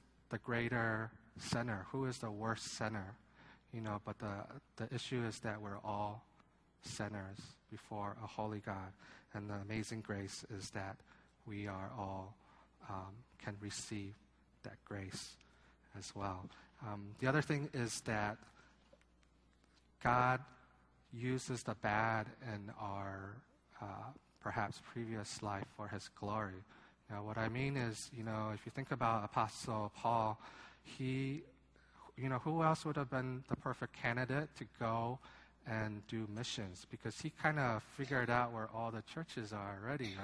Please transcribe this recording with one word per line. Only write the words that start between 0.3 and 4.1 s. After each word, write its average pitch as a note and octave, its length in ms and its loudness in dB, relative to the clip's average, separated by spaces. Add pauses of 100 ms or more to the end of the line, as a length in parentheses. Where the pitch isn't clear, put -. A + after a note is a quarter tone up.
the A#2 80 -2
greater A#2 720 4 (280)
sinner, A#2 520 0
who C3+ 160 2
is B2 120 0
the A#2 120 -2
worst G#2+ 340 0 (140)
sinner, G#2+ 360 0 (580)
you A#2 80 -4
know, G#2+ 240 -2
but - 140 -6